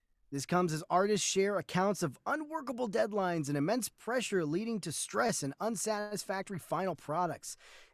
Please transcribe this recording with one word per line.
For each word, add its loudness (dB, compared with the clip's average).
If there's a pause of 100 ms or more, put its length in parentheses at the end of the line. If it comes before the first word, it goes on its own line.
(300)
This -4
comes 4
as -2
artists 4
share 2
accounts 2
of -2
unworkable -2
deadlines 0
and 0
immense 2
pressure -2
leading -2
to -6
stress 0
and -4
unsatisfactory -4
final -2
products." -2 (380)